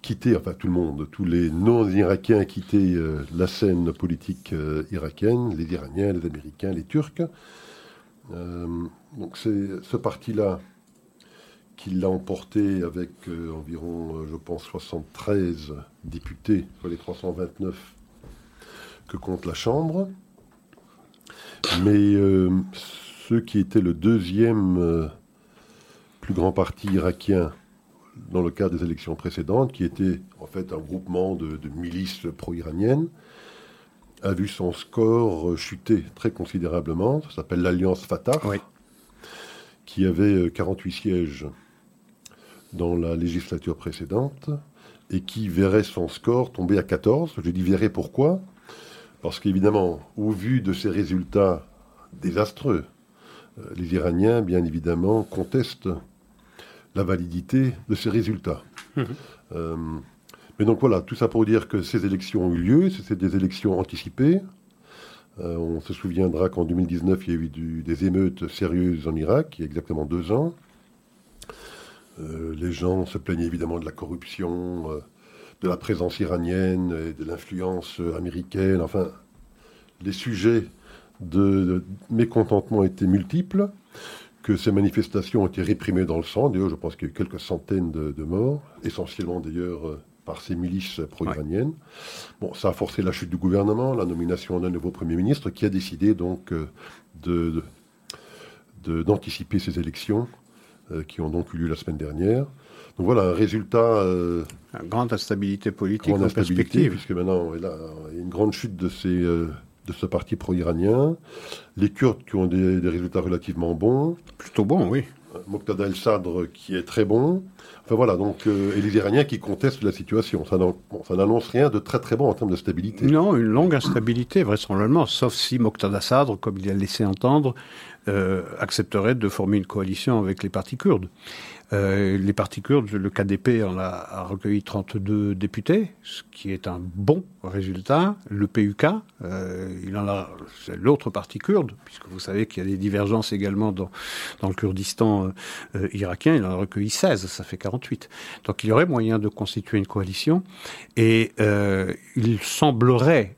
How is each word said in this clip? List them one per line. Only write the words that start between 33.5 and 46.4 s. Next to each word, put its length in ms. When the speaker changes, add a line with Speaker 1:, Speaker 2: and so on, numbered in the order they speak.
Speaker 1:
a 100
vu 140
son 260
score, 800
euh, 60
chuter 480
très 160
considérablement. 920
Ça 120
s'appelle 280
l'Alliance 440
Fatah, 380
Speaker 2:
Oui. 140
Speaker 1:
qui 200
avait, 280
euh, 160
quarante-huit 420
sièges 540
dans 240
la 180
législature 640
précédente 720
et 120
qui 280
verrait 360
son 240
score 420